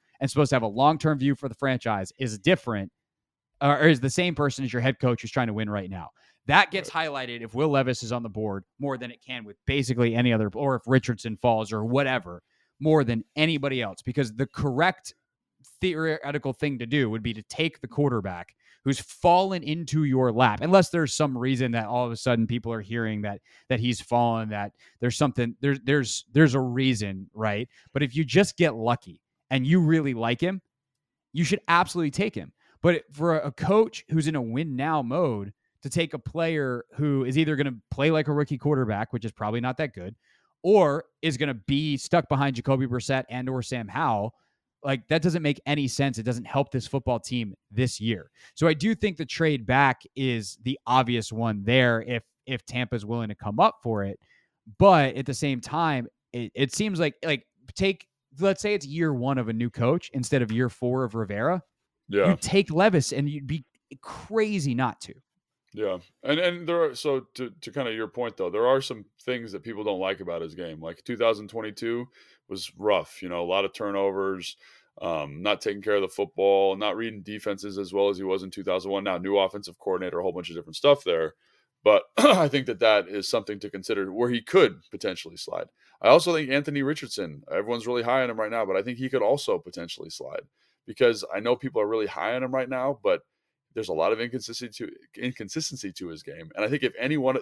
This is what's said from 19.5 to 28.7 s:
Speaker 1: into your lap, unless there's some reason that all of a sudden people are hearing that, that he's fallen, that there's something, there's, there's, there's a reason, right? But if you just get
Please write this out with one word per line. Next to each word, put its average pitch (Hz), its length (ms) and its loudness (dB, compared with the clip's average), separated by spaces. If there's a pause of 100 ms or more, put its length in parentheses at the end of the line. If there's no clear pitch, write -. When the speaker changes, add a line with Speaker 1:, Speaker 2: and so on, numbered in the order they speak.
Speaker 1:
into 151 440 -2
your 127 260 2
lap, 113 300 4
unless 180 280 6
there's 160 240 -2
some 139 240 0
reason 123 360 0
that 113 120 0
all 123 200 0
of 117 80 -4
a - 20 -8
sudden 117 320 2
people 117 240 -4
are 113 80 -4
hearing 107 440 -4
that, 101 180 -8 (260)
that 120 140 0
he's 120 180 0
fallen, 117 480 0
that 104 240 -6 (300)
there's 120 160 0
something, 120 420 0
there's, 139 240 0
there's, 135 480 0
there's 143 240 6
a 139 60 2
reason, 120 720 0
right? 107 340 -4 (240)
But 139 120 -2
if 123 120 -4
you 160 80 0
just 147 320 2
get 156 200 2